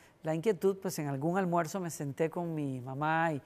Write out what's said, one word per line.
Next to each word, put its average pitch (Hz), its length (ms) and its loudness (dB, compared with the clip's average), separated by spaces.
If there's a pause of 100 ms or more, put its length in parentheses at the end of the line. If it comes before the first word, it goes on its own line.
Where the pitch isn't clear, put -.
(220)
la 160 120 -2
inquietud, 190 480 2
pues - 160 -2
en 151 100 -2
algún 143 300 0
almuerzo 175 420 2
me 175 120 -4
senté 156 400 -2
con 170 240 -4
mi 139 260 -2
mamá 151 500 2
y 139 140 -4